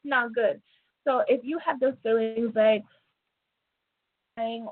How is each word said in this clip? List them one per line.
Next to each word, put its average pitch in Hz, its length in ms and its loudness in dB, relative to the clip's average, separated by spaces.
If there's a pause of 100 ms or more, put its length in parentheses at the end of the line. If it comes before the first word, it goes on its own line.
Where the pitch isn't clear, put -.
not 240 300 -2
good. 220 280 0 (420)
So 254 220 2
if 247 160 2
you 294 160 -6
have 311 220 -4
those 262 240 0
feelings, 226 500 0
like, 214 300 4 (1500)
crying, 226 360 -8